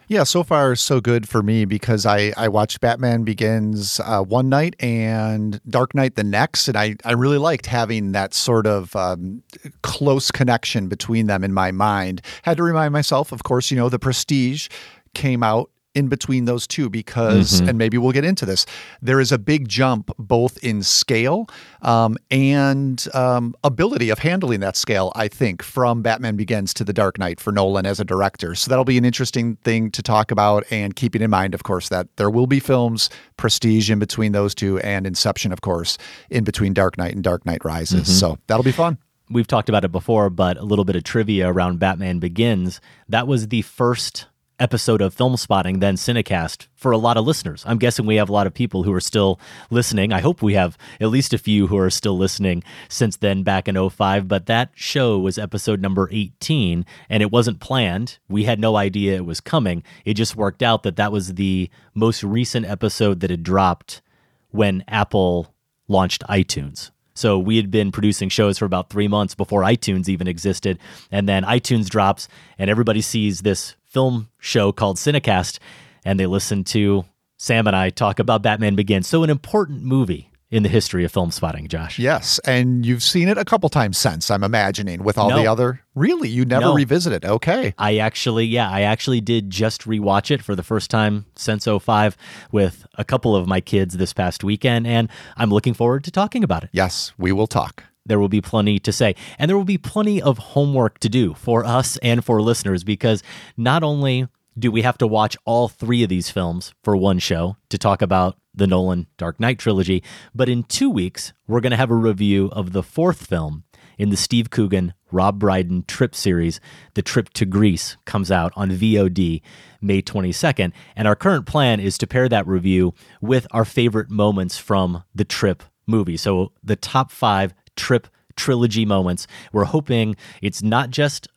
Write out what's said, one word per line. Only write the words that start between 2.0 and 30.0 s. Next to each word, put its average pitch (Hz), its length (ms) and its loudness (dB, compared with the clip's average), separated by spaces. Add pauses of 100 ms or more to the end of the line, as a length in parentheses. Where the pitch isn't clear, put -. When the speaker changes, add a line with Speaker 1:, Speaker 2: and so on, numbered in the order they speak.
Speaker 1:
I, 104 320 4
I 113 100 2
watched 107 320 0
Batman 117 420 0
Begins, 107 800 -2
uh, 104 200 0
one 120 260 0
night 147 320 0
and 110 880 -2
Dark 127 260 0
Knight 135 200 0
the 104 100 -2
next, 104 420 0
and 117 120 -2
I, 104 260 -2
I 117 80 -2
really 131 240 2
liked 147 300 -2
having 110 460 -2
that 98 200 -2
sort 113 340 2
of, 101 300 -2
um, 92 460 -4 (400)
close 139 480 0
connection 117 580 0
between 113 380 -2
them 98 180 0
in 98 80 -2
my 95 200 0
mind. 95 500 -2 (180)
Had 170 160 0
to 170 60 0
remind 160 320 0
myself, 143 380 0
of 120 100 -10
course, 127 280 0
you 135 60 0
know, 123 140 2
The 123 80 0
Prestige 131 720 -2 (440)
came 127 300 -2
out 113 260 2 (260)
in 143 140 0
between 131 380 -2
those 120 200 -2
two 143 220 -4
because, 107 720 2
Speaker 2:
Mm-hmm. 175 80 4
Speaker 1:
and 120 80 0
maybe 113 220 2
we'll 127 140 2
get 139 120 2
into 185 220 0
this, - 180 0 (380)
there 131 180 4
is 127 100 2
a 139 60 4
big 135 320 0
jump 117 500 0
both 120 460 0
in 104 180 -2
scale, 135 640 0 (360)
um, 113 340 4 (140)
and, 139 840 2
um, 123 480 0
ability 143 460 0
of 107 120 2
handling 151 400 0
that 95 140 -2
scale, 95 400 -2
I 110 140 -2
think, 104 340 -4
from 120 380 -2
Batman 113 360 -2
Begins 101 380 -2
to 117 100 -6
The 101 100 -4
Dark 98 240 0
Knight 90 220 -4
for 107 120 -4
Nolan 98 320 2
as 98 160 -2
a 104 60 -4
director. 95 480 -2
So - 160 -4
that'll 131 160 2
be 131 100 2
an 120 80 4
interesting 120 520 -2
thing 113 340 0
to - 120 -8